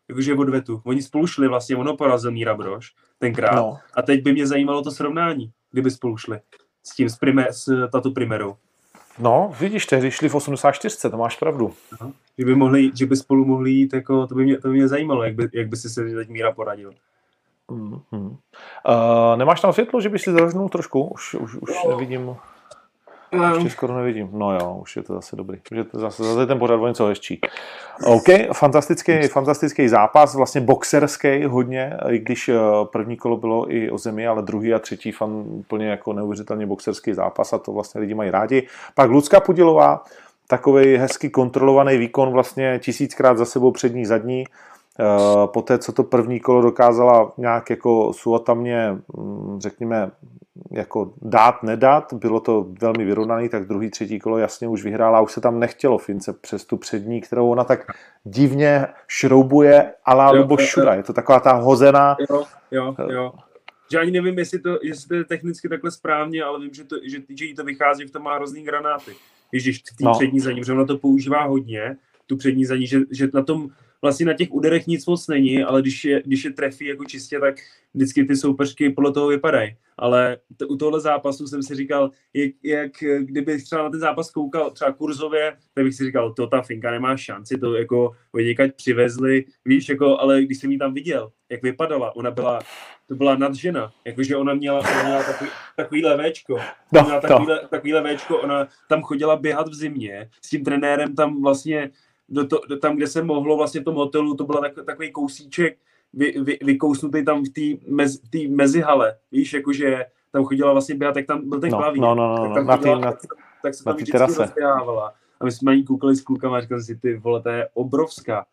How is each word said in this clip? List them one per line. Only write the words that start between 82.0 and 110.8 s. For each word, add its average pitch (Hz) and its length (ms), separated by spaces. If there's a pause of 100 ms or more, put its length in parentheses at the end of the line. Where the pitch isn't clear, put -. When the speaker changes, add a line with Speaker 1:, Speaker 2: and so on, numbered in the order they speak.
Speaker 1:
jak, 143 160 (120)
jak, 147 300 (280)
kdyby 139 420
třeba 160 200
na 151 80
ten 156 100
zápas 160 300
koukal 147 400
třeba 139 220
kurzově, 151 640 (180)
tak 135 100
bych 131 100
si 135 100
říkal, 123 280
"To 120 140
ta 127 160
Finka 117 280
nemá 131 260
šanci, 113 420
to 123 160
jako 120 380 (220)
oni 117 120
někať 135 260
přivezli." 127 720 (200)
Víš, 135 240
jako, 139 300
ale 135 240
když 135 180
jsem 139 120
ji 139 60
tam 139 160
viděl, 139 360 (200)
jak 117 120
vypadala, 139 540
ona 120 140
byla, 123 280 (500)
to 139 60
byla 135 220
nadžena, 135 540 (140)
jakože 131 320
ona 139 180
měla, 143 260
ona 139 220
měla 135 200
takový, 139 280 (260)
takový 151 280
levéčko, 147 520 (360)
Speaker 2:
No, 160 80
Speaker 1:
ona - 20
měla 147 140
Speaker 2:
no. 185 120
Speaker 1:
takový 131 200
le-, 156 200
takový 147 260
levéčko, 147 440
ona 143 300 (200)
tam 156 140
chodila 151 340
běhat 151 320
v 156 60
zimě, 117 540 (140)
s - 80
tím 147 140
trenérem 143 500
tam 147 280
vlastně 139 480 (380)
do 139 180
to-, 147 220
do 143 100
tam, 147 180
kde 147 100
se 160 160
mohlo 151 340
vlastně 151 240
v 135 40
tom 160 100
hotelu, 147 400
to 139 100
byla 143 160
tak-, 143 260
takový 147 260
kousíček 151 680 (340)
vy-, 139 220 (100)
vy-, 139 180
vykousnutý 139 640
tam 147 200
v 135 40
té 147 120 (300)
mez-, 139 360
v - 20
té 147 260
mezihale, 139 640 (160)
víš, 135 200
jakože 139 520 (280)
tam 139 120
chodila 139 280
vlastně 139 220